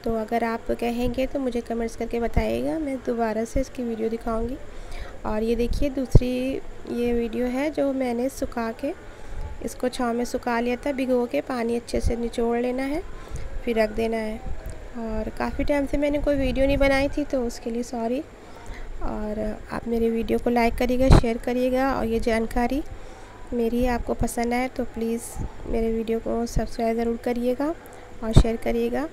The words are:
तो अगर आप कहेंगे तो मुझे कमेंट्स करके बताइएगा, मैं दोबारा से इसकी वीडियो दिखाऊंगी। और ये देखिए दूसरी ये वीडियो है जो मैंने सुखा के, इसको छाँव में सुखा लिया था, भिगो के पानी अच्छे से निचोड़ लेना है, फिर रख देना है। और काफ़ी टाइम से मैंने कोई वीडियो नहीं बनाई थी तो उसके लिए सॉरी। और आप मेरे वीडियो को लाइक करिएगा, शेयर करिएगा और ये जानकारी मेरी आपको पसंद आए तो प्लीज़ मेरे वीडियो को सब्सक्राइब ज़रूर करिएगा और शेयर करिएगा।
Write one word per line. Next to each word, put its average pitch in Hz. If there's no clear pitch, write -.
तो 226
अगर 226
आप 226
कहेंगे 240
तो 285
मुझे 240
कमेंट्स 233
करके 233
बताइएगा, 233
मैं 269
दोबारा 226
से 269
इसकी 254
वीडियो 226
दिखाऊंगी। 226
और 214
ये 233
देखिए 240
दूसरी 254
ये 240
वीडियो 233
है 262
जो 277
मैंने 247
सुखा 233
के, 277
इसको -
छाँव 240
में 240
सुखा 240
लिया 240
था, 285
भिगो 254
के 277
पानी 233
अच्छे 240
से 240
निचोड़ 233
लेना 247
है, 294
फिर 220
रख 214
देना 226
है। 220
और 220
काफ़ी 240
टाइम 285
से 285
मैंने 294
कोई 285
वीडियो 262
नहीं 277
बनाई 277
थी 294
तो 277
उसके 240
लिए 233
सॉरी। 233
और -
आप -
मेरे 226
वीडियो 226
को 240
लाइक 233
करिएगा, 254
शेयर 254
करिएगा 254
और -
ये 226
जानकारी 240
मेरी 240
आपको 240
पसंद 233
आए 254
तो 247
प्लीज़ 233
मेरे 226
वीडियो 226
को 233
सब्सक्राइब 226
ज़रूर 233
करिएगा 247
और 226
शेयर 226
करिएगा। 233